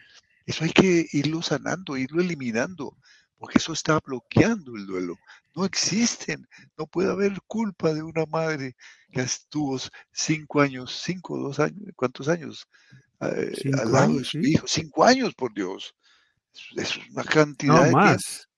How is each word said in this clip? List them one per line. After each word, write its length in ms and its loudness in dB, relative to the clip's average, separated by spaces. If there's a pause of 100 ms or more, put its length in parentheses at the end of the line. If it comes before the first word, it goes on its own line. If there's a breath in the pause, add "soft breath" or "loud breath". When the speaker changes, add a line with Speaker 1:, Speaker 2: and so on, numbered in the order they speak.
(460 soft breath)
Speaker 1:
Eso 180 -4
hay 60 -2
que 420 6
irlo 300 0
sanando, 540 -4
irlo 260 -2
eliminando, 760 -4 (420 soft breath)
porque 200 0
eso 160 -2
está 300 0
bloqueando 720 0
el 100 -8
duelo. 340 -6 (340 soft breath)
No 100 -2
existen, 840 -2 (320 soft breath)
no 80 -8
puede 240 0
haber 360 -2
culpa 480 -2
de 80 -4
una 240 -4
madre 500 -4 (360 soft breath)
que 100 -2
estuvo 540 -4
s-, 140 -10 (220 loud breath)
cinco 480 -2
años, 440 -2
cinco, 340 -8
dos 220 -4
años, 360 -4
¿cuántos 320 -4
años? 380 -6 (560 soft breath)
Eh, 380 -4
Speaker 2:
Cinco 220 -2
Speaker 1:
al 100 0
lado 160 6
Speaker 2:
años, 120 0
Speaker 1:
de 60 -6
su 60 -6
Speaker 2:
sí. 140 -2
Speaker 1:
hijo, 220 2
cinco 360 0
años, 300 6
por 200 -6
Dios. 400 -6 (600)
Eso, 280 -10
eso 180 -6
es 100 -20
una 140 -8
cantidad 600 4
Speaker 2:
No, 20 8
Speaker 1:
de 100 6
tiempo 280 6
Speaker 2:
más 340 -12